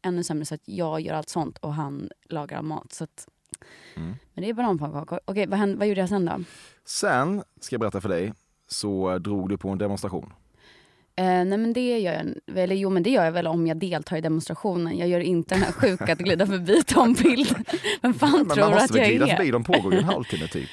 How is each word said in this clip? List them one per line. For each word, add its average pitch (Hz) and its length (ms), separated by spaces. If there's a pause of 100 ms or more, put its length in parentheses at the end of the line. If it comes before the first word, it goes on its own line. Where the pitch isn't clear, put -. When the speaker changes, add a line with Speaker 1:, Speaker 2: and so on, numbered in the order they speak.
Speaker 1:
ännu 175 220
sämre 151 220
så 156 100
att - 100
jag 160 360
gör 160 120
allt 156 160
sånt 156 280
och 151 160
han 143 360 (200)
lagar 147 280
all 160 80
mat. - 280
Så - 100
att, - 240 (680)
Speaker 2:
Mm. 82 200 (180)
Speaker 1:
men 170 100
det 208 60
är 233 40
bananpannkakor. 160 720
Okej, 196 220
vad 196 120
hän-, 202 200
vad 202 80
gjorde 196 120
jag 185 100
sen 190 160
då? - 140 (460)
Speaker 2:
Sen, 175 580 (160)
ska - 140
jag 117 60
berätta 101 220
för 104 80
dig, 95 240 (340)
så 95 500
drog 95 320
du 101 80
på 95 120
en 98 80
demonstration. 101 560 (800)
Speaker 1:
Eh, 185 100
nej, 180 200 (120)
men 226 160
det 240 260
gör 180 140
jag, - 500
eller 185 120
jo, 196 140
men 180 140
det 202 60
gör 226 160
jag 160 60
väl 170 160
om 165 200
jag 160 100
deltar 165 400
i 160 40
demonstrationen. 165 760
Jag 175 100
gör 175 120
inte 175 360
den 190 80
här - 80
sjuka 180 420
att 156 60
glida 180 280
förbi 190 340
och - 60
ta - 160
en 226 100
bild. 262 420 (240)
<laughs> 415 220
Vem 247 120
fan 294 180
Speaker 2:
Men 285 160
man 147 100
Speaker 1:
tror 160 120
Speaker 2:
måste 185 140
Speaker 1:
att - 80
Speaker 2:
väl 247 100
Speaker 1:
jag 214 80
Speaker 2:
glida - 180
Speaker 1:
är? 190 100
Speaker 2:
förbi, 160 140
de 117 120
pågår 113 300
ju 185 60
en 147 60
halvtimme 90 420
typ. 69 260